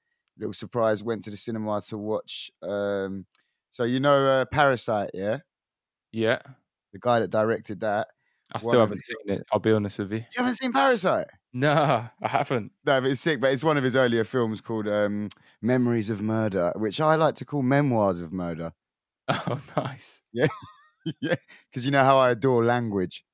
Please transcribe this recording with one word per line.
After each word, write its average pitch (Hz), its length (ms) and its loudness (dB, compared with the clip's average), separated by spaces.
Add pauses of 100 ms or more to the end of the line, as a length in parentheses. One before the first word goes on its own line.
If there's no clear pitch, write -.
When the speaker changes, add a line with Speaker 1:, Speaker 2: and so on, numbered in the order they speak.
(380)
Speaker 1:
little 104 160 -8
surprise, 110 500 -2
went 110 220 -6
to 110 60 -12
the 104 60 -12
cinema 107 440 -6
to - 160 -12
watch, - 540 -8 (100)
um, 98 640 -4 (460)
so - 120 -6
you 123 160 0
know, 139 260 4
uh, 131 200 4
Parasite, 123 680 2
yeah? 107 260 -4 (720)
Speaker 2:
Yeah. 113 280 0 (540)
Speaker 1:
The 101 60 -18
guy 120 200 2
that 98 100 -2
directed 107 520 -2
that. 107 260 -2 (460)
Speaker 2:
I - 60 -8
Speaker 1:
One - 20 -6
Speaker 2:
still 117 200 2
Speaker 1:
of 107 80 6
Speaker 2:
haven't 101 100 -6
Speaker 1:
his - 80 -12
Speaker 2:
seen - 320 -6
it, - 120 -12
I'll 107 80 2
be 110 140 2
honest 104 260 0
with 98 140 -6
you. 113 60 -4
Speaker 1:
You 113 60 -10 (120)
haven't 247 180 0
seen 254 160 -4
Parasite? 214 560 2 (260)
Speaker 2:
No, 139 540 2 (140)
I - 60 -2
haven't. 113 440 -2 (140)
Speaker 1:
No, 135 160 4
but 131 100 0
it's 131 100 -2
sick, 147 200 0
but 131 100 4
it's 135 120 -2
one 151 140 2
of 135 60 0
his 127 120 0
earlier 117 280 2
films 110 380 -2
called, 110 260 -6
um, 104 400 -2 (340)
Memories 120 480 0
of 104 120 -4
Murder, 107 540 0
which 104 260 -4
I 156 140 4
like 156 200 2
to 135 100 -12
call 147 160 -6
Memoirs 123 600 2
of 82 100 -12
Murder. 85 420 -8 (540)
Speaker 2:
<laughs> - 20 -2
Oh, - 320 -4 (140)
nice. - 480 -8 (100)
Speaker 1:
Yeah. 123 180 2
<laughs> - 60 -16 (640)
Yeah, 160 140 -2 (380)
'cause 123 120 -6
you 139 60 0
know 139 120 6
how 135 140 8
I 131 140 6
adore 120 340 2
language. 113 580 0 (100)